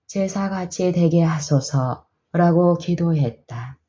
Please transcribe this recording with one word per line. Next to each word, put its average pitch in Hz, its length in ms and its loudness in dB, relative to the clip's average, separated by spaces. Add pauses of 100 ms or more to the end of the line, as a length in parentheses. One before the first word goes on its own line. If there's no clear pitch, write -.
제사같이 190 880 -4
되게 170 300 4
하소서"라고 160 1500 0
기도했다. 143 1000 -4 (100)